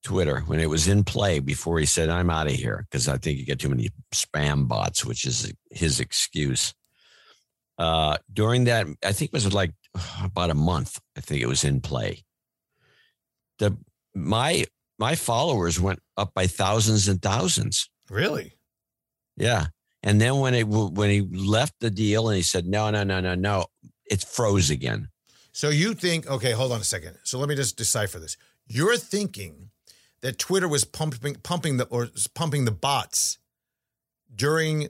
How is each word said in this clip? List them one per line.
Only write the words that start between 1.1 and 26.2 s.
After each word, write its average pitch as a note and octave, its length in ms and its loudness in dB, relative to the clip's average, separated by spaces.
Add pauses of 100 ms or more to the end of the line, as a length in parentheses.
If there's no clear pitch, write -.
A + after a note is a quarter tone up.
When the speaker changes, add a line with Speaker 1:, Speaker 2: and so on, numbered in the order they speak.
Speaker 1:
before C#2+ 400 -2
he D2+ 60 2
said, D#2+ 240 2
"I'm F2 200 2
outta D#2+ 220 0
here," B1 400 -4
'cause B1+ 160 -2
I C2+ 100 0
think C#2+ 220 -2
you C2 60 -10
get C2 140 -4
too C#2 100 -2
many B1 200 0 (220)
spam C#2+ 560 0
bots, G1+ 380 -2
which A#1 200 -4
is B1+ 280 -4 (180)
his D2 280 0
excuse. - 760 -2 (1040)
Uh, D#2+ 400 2 (140)
during A2+ 340 2
that, A#2 200 2 (180)
I G2+ 100 0
think D3+ 160 -2
it - 40 -14
was, G2+ 180 0
like, F#2+ 220 0 (220)
<sighs> F#2 280 -8
about F2+ 280 -2
a D2+ 40 2
month, E2+ 440 0 (180)
I - 40 -12
think D2 200 -4
it A#1 60 -2
was C2+ 160 0
in C#2 180 2
play. A1 420 -6 (1400)
The, G#2 160 2 (380)
my, A#2+ 520 0 (340)
my B2 160 0
followers A#2 640 2
went F#2 200 2 (160)
up G2 200 -4
by F#2 100 2
thousands G#2 640 2
and F#2+ 120 2
thousands. A2 680 0 (220)
Speaker 2:
Really? A2 460 -4 (800)
Speaker 1:
Yeah. G2+ 300 0 (360)
And G#2 180 6
then B2+ 180 4
when C3 140 2
it A2+ 160 2
w-, G#2 200 2
when G#2 200 2
he G2+ 120 4
left G2 580 0
the F#2+ 100 0
deal G#2+ 400 2
and G#2 60 2
he F2+ 80 2
said, F2 240 0
"No, G#2+ 240 0
no, G#2 120 0
no, F#2+ 180 0
no, F#2 140 0
no," F#2+ 300 0 (400)
it G2+ 160 -2
froze G2+ 480 2
again. B1 400 -4 (420)
Speaker 2:
So - 180 -2
you E3 240 2
think, E3 360 -2